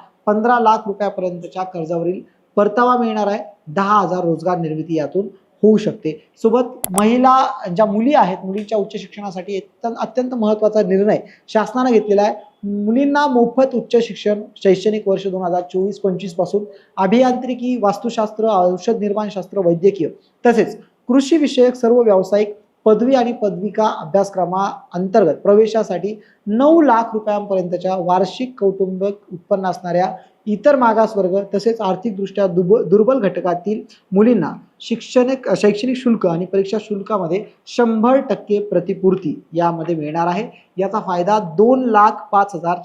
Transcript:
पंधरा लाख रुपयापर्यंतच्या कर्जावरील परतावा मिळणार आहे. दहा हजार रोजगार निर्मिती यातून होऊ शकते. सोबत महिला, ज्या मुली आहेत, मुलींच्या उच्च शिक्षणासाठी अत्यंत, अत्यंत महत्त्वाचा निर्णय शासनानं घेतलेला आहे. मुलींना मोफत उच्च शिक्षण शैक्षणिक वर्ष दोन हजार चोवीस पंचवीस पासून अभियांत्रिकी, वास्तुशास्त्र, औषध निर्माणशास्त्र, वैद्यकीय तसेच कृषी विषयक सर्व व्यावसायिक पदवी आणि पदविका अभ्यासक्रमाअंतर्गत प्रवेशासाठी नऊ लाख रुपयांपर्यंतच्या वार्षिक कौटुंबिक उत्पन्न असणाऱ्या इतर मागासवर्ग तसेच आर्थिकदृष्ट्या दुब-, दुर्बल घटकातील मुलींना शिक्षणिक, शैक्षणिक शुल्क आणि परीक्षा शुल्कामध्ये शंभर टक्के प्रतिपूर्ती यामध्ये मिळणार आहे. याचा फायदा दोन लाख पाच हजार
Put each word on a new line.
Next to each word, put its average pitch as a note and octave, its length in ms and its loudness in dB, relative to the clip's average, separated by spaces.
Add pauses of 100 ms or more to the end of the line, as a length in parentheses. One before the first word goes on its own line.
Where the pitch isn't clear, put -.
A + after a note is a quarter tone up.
(260)
पंधरा A3 340 2
लाख A3 260 4
रुपयापर्यंतच्या F#3 760 -6
कर्जावरील E3+ 580 -4 (360)
परतावा A#3+ 400 2
मिळणार A3 300 -2
आहे. G#3 180 -4 (220)
दहा G3 340 2
हजार F3+ 240 -2
रोजगार E3+ 340 0
निर्मिती D#3+ 360 -4
यातून D#3 340 -2 (340)
होऊ G#3+ 140 6
शकते. - 600 -6
सोबत A#3 600 -2
महिला, B3+ 500 4 (300)
ज्या G#3+ 80 4
मुली A3 300 0
आहेत, F#3+ 300 2
मुलींच्या G#3 340 -4
उच्च G3+ 220 -6
शिक्षणासाठी G3 560 -10
अत्यंत, A#3 440 -10
अत्यंत B3 340 -4
महत्त्वाचा G#3+ 480 2
निर्णय F#3+ 360 2 (300)
शासनानं B3+ 440 0
घेतलेला G#3 300 4
आहे. G#3+ 120 0 (340)
मुलींना C4 580 0
मोफत B3+ 480 2
उच्च A#3 280 0
शिक्षण G#3 400 -4 (140)
शैक्षणिक G#3 520 0
वर्ष F#3+ 180 -2
दोन F#3 160 -4
हजार F3+ 180 -2
चोवीस F#3+ 380 -4
पंचवीस F#3 360 -4
पासून G3 300 -2 (320)
अभियांत्रिकी, A#3+ 800 0
वास्तुशास्त्र, G#3+ 760 -2
औषध F3+ 460 0
निर्माणशास्त्र, G3+ 680 -6
वैद्यकीय E3+ 440 2 (380)
तसेच G#3 320 2 (300)
कृषी C#4 280 2
विषयक B3 380 2
सर्व A#3+ 280 2
व्यावसायिक G#3 540 2 (280)
पदवी A#3 300 4
आणि A#3+ 180 2
पदविका G#3 540 -2
अभ्यासक्रमाअंतर्गत F#3+ 1500 -2
प्रवेशासाठी G#3 840 0 (260)
नऊ C#4 340 4
लाख A#3 320 4
रुपयांपर्यंतच्या F#3+ 840 -4
वार्षिक F#3 640 -2
कौटुंबिक F#3+ 540 -2 (180)
उत्पन्न F#3+ 340 -4
असणाऱ्या F3+ 500 -2 (300)
इतर G#3+ 300 2
मागासवर्ग G#3+ 640 2 (160)
तसेच A3+ 260 -2
आर्थिकदृष्ट्या G3 640 -2
दुब-, F#3 380 2
दुर्बल G#3+ 340 4
घटकातील F3+ 640 -2 (300)
मुलींना G3+ 400 4 (280)
शिक्षणिक, B3 760 -2
शैक्षणिक G#3 400 0
शुल्क A3+ 300 0
आणि E3+ 180 -2
परीक्षा G3 360 -2
शुल्कामध्ये G3 640 -4 (220)
शंभर A#3+ 540 2
टक्के G#3 400 -2
प्रतिपूर्ती F#3 800 -2 (100)
यामध्ये E3+ 420 -2
मिळणार D#3+ 320 -4
आहे. F#3+ 500 -6
याचा G3 300 -2
फायदा F#3 320 0
दोन G#3+ 460 2
लाख G#3+ 260 6
पाच G3+ 440 0
हजार E3+ 300 -4